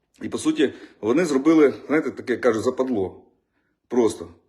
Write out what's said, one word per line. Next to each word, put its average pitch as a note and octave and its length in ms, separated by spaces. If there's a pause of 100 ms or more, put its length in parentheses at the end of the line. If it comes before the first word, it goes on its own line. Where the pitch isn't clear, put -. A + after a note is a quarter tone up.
(220)
І, G#2 60
по A#2 100
суті, D3+ 340 (280)
вони C3 240
зробили, D3 500 (120)
знаєте, D3 240
таке, A2 260
кажуть, A2 260
западло. A#2+ 640 (640)
Просто. A#2 400 (200)